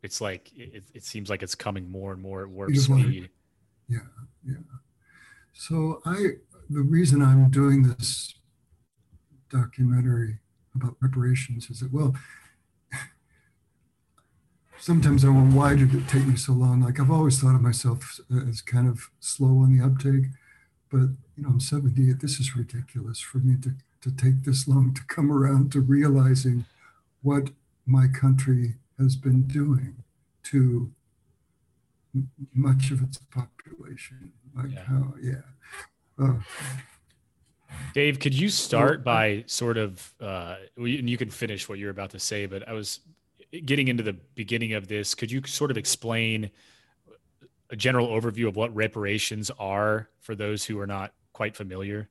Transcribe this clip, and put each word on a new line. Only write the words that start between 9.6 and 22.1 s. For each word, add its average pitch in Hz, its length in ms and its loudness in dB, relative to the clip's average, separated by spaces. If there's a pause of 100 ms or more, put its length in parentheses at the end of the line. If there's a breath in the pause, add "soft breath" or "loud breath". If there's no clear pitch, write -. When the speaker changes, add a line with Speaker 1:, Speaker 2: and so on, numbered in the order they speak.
Speaker 2:
about 123 280 -4
reparations 127 680 -2
is 113 120 -14
that, 131 120 -8
well, 139 220 0 (2750 loud breath)
sometimes 143 460 4
I 135 60 8
wonder, 135 260 8
why 143 180 4
did 135 180 6
it - 140 0
take 135 200 2
me 127 100 4
so - 160 -2
long? 123 300 4
Like, 123 180 0
I've 135 100 4
always 151 300 4
thought 131 160 4
of 131 40 4
myself - 600 -2 (280)
as 110 120 -6
kind 123 280 0
of 113 300 -6
slow 131 400 2
on 131 180 8
the 127 80 4
uptake, 135 460 2 (640 loud breath)
but, 131 160 4 (280)
you 143 60 -10
know, 143 60 -6
I'm 127 120 2
seventy-eight. 131 600 0